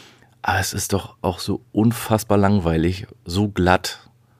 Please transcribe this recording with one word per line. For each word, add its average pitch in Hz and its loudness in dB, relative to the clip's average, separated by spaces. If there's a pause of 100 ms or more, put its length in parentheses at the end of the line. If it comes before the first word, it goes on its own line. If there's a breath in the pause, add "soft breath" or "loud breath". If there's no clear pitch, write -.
(420 loud breath)
Aber 95 -2
es - -4
ist - -6
doch - -6
auch 92 -2
so - -6
unfassbar 110 2
langweilig, 92 2 (180)
so 98 -2
glatt, 92 0 (300)